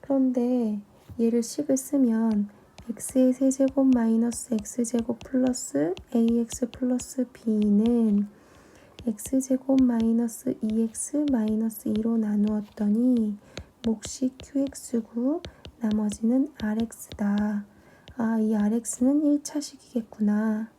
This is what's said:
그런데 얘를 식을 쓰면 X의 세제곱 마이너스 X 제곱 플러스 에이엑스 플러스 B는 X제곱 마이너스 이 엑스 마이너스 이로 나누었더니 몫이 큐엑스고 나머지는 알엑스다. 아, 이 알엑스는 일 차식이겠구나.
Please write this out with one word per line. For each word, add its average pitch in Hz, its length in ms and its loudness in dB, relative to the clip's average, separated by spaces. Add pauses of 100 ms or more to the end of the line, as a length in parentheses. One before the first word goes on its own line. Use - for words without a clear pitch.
그런데 247 800 0 (380)
얘를 233 220 2
식을 269 360 -2
쓰면 226 720 2 (400)
X의 254 420 2
세제곱 269 640 2
마이너스 226 600 0
X 214 280 -4
제곱 233 360 -2
플러스 269 760 -2 (180)
에이엑스 233 580 0
플러스 247 600 -4
B는 214 960 2 (800)
X제곱 262 760 0
마이너스 233 760 0
이 220 200 0
엑스 285 500 -2
마이너스 220 560 -2
이로 220 300 0
나누었더니 214 1200 0 (480)
몫이 233 480 -4 (100)
큐엑스고 269 1000 -4 (380)
나머지는 220 720 0 (100)
알엑스다. 214 1040 -2 (520)
아, 226 220 0
이 220 140 2
알엑스는 233 680 2
일 294 200 2
차식이겠구나. 220 1400 -4